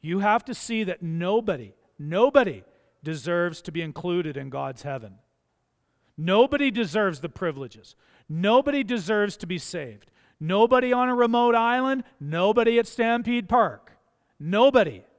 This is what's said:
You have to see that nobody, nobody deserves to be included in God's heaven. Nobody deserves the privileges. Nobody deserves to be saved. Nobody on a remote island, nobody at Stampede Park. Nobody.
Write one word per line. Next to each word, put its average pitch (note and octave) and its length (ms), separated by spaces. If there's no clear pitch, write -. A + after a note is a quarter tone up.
You E3+ 200
have G#3 260
to B3+ 80
see A3+ 300
that F3+ 180
nobody, E3+ 720
nobody F#3 640
deserves E3 580
to - 80
be E3 120
included E3 540
in C3+ 140
God's C3+ 320
heaven. A2 360
Nobody C4 540
deserves G3 500
the E3+ 80
privileges. C#3 680
Nobody B3 540
deserves G#3 540
to F#3+ 100
be F3 120
saved. B2+ 520
Nobody A#3 520
on B3 160
a B3 60
remote A#3+ 400
island, B3+ 500
nobody G#3+ 600
at A3+ 80
Stampede A#3 600
Park. G#3 440
Nobody. F#3+ 640